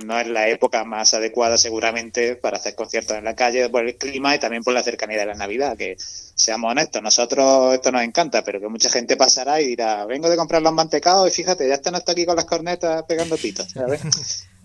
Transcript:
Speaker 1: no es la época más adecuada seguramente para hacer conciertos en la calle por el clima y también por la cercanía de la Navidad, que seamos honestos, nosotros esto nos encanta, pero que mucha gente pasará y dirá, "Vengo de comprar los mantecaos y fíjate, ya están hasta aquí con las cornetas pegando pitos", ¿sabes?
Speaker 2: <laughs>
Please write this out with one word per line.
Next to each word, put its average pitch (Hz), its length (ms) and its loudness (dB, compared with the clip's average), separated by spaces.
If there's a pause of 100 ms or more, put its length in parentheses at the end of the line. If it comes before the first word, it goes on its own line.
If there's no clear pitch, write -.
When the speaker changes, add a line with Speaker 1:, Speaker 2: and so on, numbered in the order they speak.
Speaker 1:
no 113 140 -2
es 117 80 -2
la 110 220 2
época 117 340 0
más 110 300 0
adecuada 117 440 0
seguramente 113 800 -2
para 110 220 -4
hacer 104 180 -8
conciertos 110 420 -4
en 107 60 -10
la 113 120 -4
calle 123 340 2
por 117 160 0
el 117 100 -6
clima 135 400 -2
y 143 40 -2
también 117 240 -4
por 123 100 0
la 120 100 0
cercanía 110 340 -4
de 104 80 0
la 104 80 -6
Navidad, 110 440 -4
que 95 220 -8
seamos - 720 -2
honestos, 135 300 -2
nosotros 131 720 4
esto 131 200 2
nos 127 80 2
encanta, 117 420 0
pero 101 160 -6
que 104 80 -8
mucha 110 220 0
gente 120 260 2
pasará 135 460 4
y 143 60 2
dirá, 110 380 0
"Vengo 143 240 0
de 175 60 4
comprar 165 260 2
los 160 120 4
mantecaos 165 560 4
y - 20 -4
fíjate, 170 380 0
ya 139 60 4
están 175 200 -4
hasta 180 160 -2
aquí 170 140 0
con 175 100 2
las 165 100 0
cornetas 165 600 -2
pegando 165 300 -2
pitos", - 360 -6
¿sabes? 135 280 -4
Speaker 2:
<laughs> - 460 -6 (180)